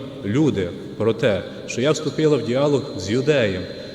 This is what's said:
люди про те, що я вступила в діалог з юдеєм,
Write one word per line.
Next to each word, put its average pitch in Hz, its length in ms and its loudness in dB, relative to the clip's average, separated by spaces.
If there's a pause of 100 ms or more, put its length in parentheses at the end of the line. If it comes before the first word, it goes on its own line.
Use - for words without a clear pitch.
(240)
люди 104 440 2 (280)
про 110 160 2
те, 107 300 2 (240)
що - 140 -6
я 139 100 4
вступила 151 460 2
в 110 100 -2
діалог 135 360 2 (160)
з 95 120 -6
юдеєм, 120 520 2 (320)